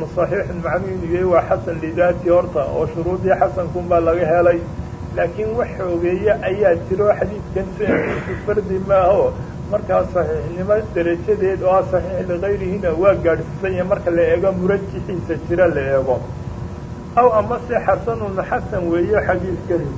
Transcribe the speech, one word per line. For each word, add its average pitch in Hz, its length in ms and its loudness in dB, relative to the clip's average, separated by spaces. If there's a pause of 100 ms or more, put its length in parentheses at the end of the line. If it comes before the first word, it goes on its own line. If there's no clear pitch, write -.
saxiixun 175 520 -2
macnuu 175 320 -2
inuu 175 180 -4
yahay 175 140 0
waa 175 200 6
xasan 175 360 -2
lidaati 175 500 0
horta, 170 340 2
oo 143 220 -2
shuruudii 180 500 0
xasankunbaa 175 640 0
laga 165 260 2
helay. 175 340 4 (520)
Laakiin 180 420 -2
wax 233 200 -2
xoogeeya 185 680 0
ayaa 190 420 2
jiro, 202 280 0
xadiidkan 190 600 -2
sanadkiisu 185 680 -2
fardi 190 400 -2
maaho, 190 520 4 (320)
markaa 185 400 0
saxiixnimo 175 720 -2 (140)
darajadeed 185 720 0
oo 185 100 2
ah 185 120 4
saxiix 185 440 -2
ligayrihina 185 640 -2
waa 185 240 4
gaadhsiisan 165 580 0
yahay 180 140 0
marka 185 240 0
la 170 100 4
eego 175 300 4
murajixiisa 185 880 -2
jira 175 260 4
la 147 160 0
eego. 131 320 2 (960)
Aw 247 180 6
amase 233 480 0
xasanun 208 600 -2
xasan 196 460 -2
weeye 175 380 2
xadiidkani, 175 680 0 (100)